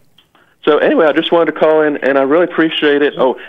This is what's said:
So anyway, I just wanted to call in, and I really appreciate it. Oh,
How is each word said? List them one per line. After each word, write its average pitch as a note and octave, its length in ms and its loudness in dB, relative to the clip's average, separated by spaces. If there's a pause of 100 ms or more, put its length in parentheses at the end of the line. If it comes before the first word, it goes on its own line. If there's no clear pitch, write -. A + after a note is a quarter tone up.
(640)
So D3+ 140 2
anyway, F3 280 2
I C#3+ 60 2
just D#3+ 200 -2
wanted E3 200 0
to - 60 -12
call D#3 240 2
in, D3 160 -2
and C#3 200 -2
I C3+ 40 2
really D3+ 220 2
appreciate D#3 580 0
it. C#3 160 -2
Oh, B2 200 0 (100)